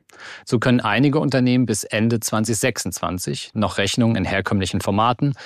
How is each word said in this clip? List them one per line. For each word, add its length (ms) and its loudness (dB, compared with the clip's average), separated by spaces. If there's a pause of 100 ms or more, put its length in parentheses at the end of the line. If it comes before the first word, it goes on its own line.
(460)
So 160 0
können 200 2
einige 380 2
Unternehmen 460 2
bis 200 -2
Ende 360 0
zwanzig 380 -2
sechsundzwanzig 960 -4
noch 240 -2
Rechnungen 360 2
in 100 -2
herkömmlichen 580 -2
Formaten 500 0 (140)